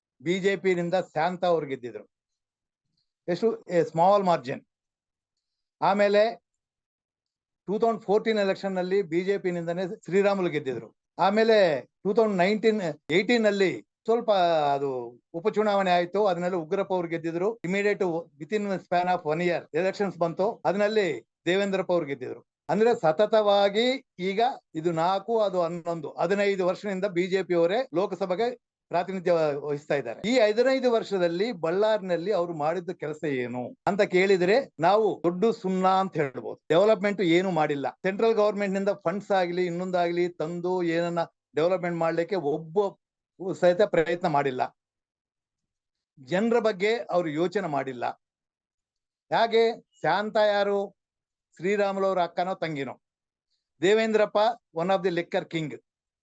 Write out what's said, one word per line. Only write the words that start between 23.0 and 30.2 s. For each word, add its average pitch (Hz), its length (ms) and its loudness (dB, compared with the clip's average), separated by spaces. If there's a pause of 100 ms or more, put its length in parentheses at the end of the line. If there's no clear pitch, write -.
ಈಗ 190 220 -2 (340)
ಇದು 160 180 -2
ನಾಲ್ಕು, 190 480 0
ಅದು 190 200 0
ಹನ್ನೊಂದು, 165 580 -4
ಹದಿನೈದು 190 480 0
ವರ್ಷದಿಂದ 190 380 -4
ಬಿ 185 220 -2
ಜೆ 190 160 -2
ಪಿ 175 120 -2
ಅವರೇ 180 400 2
ಲೋಕಸಭೆಗೆ 196 800 -4 (140)
ಪ್ರಾತಿನಿಧ್ಯ 180 440 -2
ವಹಿಸ್ತಾ 147 600 -2
ಇದ್ದಾರೆ. 117 340 -6